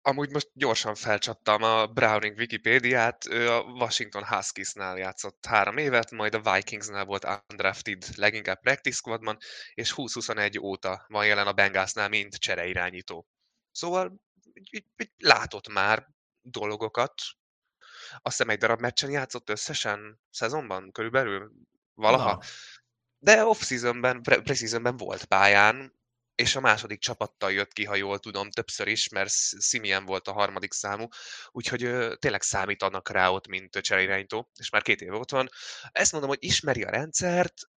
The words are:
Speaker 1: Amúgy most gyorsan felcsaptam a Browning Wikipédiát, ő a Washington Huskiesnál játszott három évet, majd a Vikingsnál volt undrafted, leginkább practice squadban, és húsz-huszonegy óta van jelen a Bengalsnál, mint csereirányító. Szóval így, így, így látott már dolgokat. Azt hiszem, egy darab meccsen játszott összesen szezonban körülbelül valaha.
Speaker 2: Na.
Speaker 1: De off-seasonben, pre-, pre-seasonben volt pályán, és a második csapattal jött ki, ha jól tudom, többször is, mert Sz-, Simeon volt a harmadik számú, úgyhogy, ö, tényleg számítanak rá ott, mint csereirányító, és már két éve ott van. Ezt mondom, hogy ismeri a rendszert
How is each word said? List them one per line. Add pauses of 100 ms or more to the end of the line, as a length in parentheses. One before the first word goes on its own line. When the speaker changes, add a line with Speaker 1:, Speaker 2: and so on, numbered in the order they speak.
Speaker 1:
Amúgy
most
gyorsan
felcsaptam
a
Browning
Wikipédiát,
ő
a
Washington
Huskiesnál
játszott
három
évet,
majd
a
Vikingsnál
volt (220)
undrafted, (120)
leginkább
practice
squadban, (360)
és
húsz-huszonegy
óta
van
jelen
a
Bengalsnál,
mint
csereirányító. (440)
Szóval (320)
így,
így, (120)
így
látott
már (380)
dolgokat. (1000)
Azt
hiszem,
egy
darab
meccsen
játszott
összesen (100)
szezonban
körülbelül (420)
valaha.
Speaker 2:
Na. (800)
Speaker 1:
De
off-seasonben,
pre-,
pre-seasonben
volt
pályán, (420)
és
a
második
csapattal
jött
ki,
ha
jól
tudom,
többször
is,
mert
Sz-,
Simeon
volt
a
harmadik
számú, (440)
úgyhogy,
ö,
tényleg
számítanak
rá
ott,
mint
csereirányító, (100)
és
már
két
éve
ott
van. (440)
Ezt
mondom,
hogy
ismeri
a
rendszert (240)